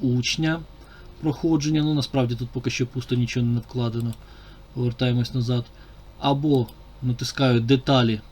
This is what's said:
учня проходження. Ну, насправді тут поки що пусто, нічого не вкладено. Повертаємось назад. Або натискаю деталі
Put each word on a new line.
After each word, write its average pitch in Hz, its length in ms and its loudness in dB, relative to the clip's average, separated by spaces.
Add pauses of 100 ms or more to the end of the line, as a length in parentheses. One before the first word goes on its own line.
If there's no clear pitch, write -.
учня 160 600 0 (640)
проходження. 156 600 0
Ну, 151 120 2
насправді 127 400 0
тут 120 140 -6
поки 123 220 -4
що 123 160 -2
пусто, 123 280 -6
нічого 120 320 0
не 117 140 0
вкладено. 117 540 -4 (600)
Повертаємось 123 600 0
назад. 120 300 -2 (540)
Або 139 480 2 (360)
натискаю 127 580 2
деталі 117 600 2 (120)